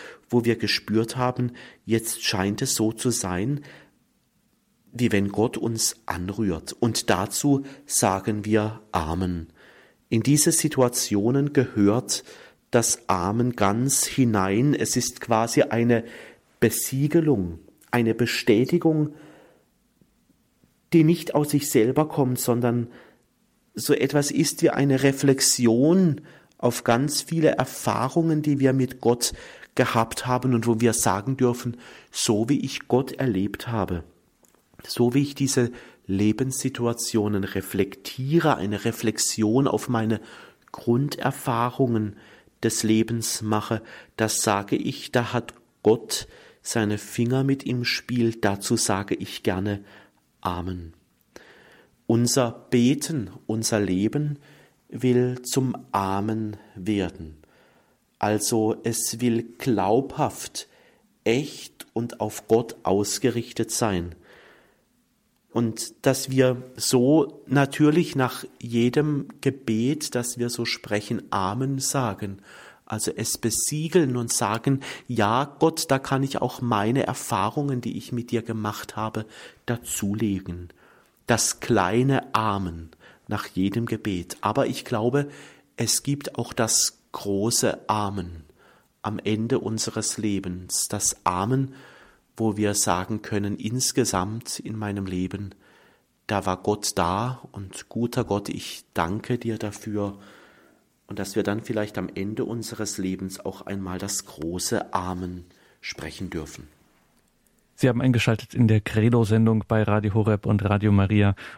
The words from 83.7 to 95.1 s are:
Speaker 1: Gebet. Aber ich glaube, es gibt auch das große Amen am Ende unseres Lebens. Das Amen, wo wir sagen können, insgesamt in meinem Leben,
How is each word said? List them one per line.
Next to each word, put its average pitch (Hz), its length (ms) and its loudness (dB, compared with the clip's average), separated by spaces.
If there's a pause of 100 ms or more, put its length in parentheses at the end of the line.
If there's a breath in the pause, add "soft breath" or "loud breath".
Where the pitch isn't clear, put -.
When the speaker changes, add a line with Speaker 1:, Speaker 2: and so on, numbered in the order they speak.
Speaker 1:
Gebet. 104 560 -6
Aber 113 260 0
ich - 200 -6
glaube, 127 420 0 (480 loud breath)
es - 260 -2
gibt - 360 -6
auch - 160 -6
das - 460 0 (120)
große 101 760 0
Amen 98 560 -4 (580 soft breath)
am 104 160 -6
Ende 110 400 -2
unseres 110 580 -4
Lebens. 95 720 -4
Das - 380 -2
Amen, 120 480 0 (640 loud breath)
wo 110 180 0
wir 104 160 2
sagen 101 480 0
können, 104 360 -4
insgesamt 110 1040 -2
in - 200 -8
meinem 101 260 -4
Leben, 92 500 -6 (720 soft breath)